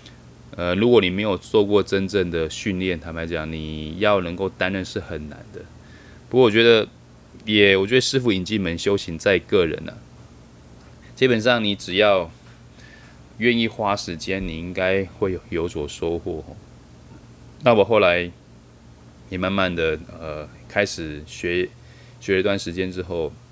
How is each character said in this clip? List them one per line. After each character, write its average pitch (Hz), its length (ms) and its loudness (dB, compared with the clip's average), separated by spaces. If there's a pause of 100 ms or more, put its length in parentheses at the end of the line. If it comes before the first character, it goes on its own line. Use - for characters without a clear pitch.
(520)
呃， 87 240 -4
如 113 140 4
果 117 120 8
你 90 80 0
没 95 120 -2
有 104 160 -2
做 - 280 2
过 101 180 4
真 98 240 -2
正 92 240 0
的 80 180 -2
训 92 300 -6
练， 90 200 -2
坦 82 140 -12
白 82 140 -6
讲， 80 240 -6
你 78 480 -8
要 101 220 2
能 87 140 -6
够 95 120 -4
担 92 240 -4
任 95 140 -4
是 - 140 -8
很 76 300 -10
难 76 100 -16 (140)
的。 - 80 -16 (680)
不 120 80 2
过 127 80 8
我 110 60 6
觉 113 120 6
得 117 240 6 (580)
也， 104 320 6
我 98 80 2
觉 110 80 -2
得 127 80 6
师 131 180 -2
父 123 120 2
引 92 120 0
进 104 160 -2
门， 85 180 -2
修 101 200 0
行 82 200 -8
在 98 200 2
个 87 280 2
人 78 120 -4 (100)
啊。 - 60 -10 (1200)
基 131 120 2
本 117 140 2
上 120 220 2
你 101 120 0
只 90 200 -10
要 95 340 4 (1080)
愿 117 200 2
意 113 100 0
花 107 280 -2
时 90 220 -8
间， 95 280 -6
你 80 140 -8
应 90 140 -10
该 95 320 0
会 95 260 -4
有， 87 80 -6 (100)
有 85 180 -4
所 76 200 -6
收 85 320 -6
获 80 280 -8
哦。 - 100 -16 (1040)
那 123 120 4
我 104 120 6
后 107 140 4
来 87 300 2 (1000)
也 92 80 -6
慢 92 140 -2
慢 95 220 0
的， 80 240 -2 (220)
呃， 76 280 -10 (200)
开 101 180 2
始 78 400 -8
学， 87 440 -4 (500)
学 - 140 -2
了 92 60 2
一 92 40 0
段 98 160 0
时 87 140 -8
间 92 180 -4
之 90 100 -8
后， 85 300 -6 (200)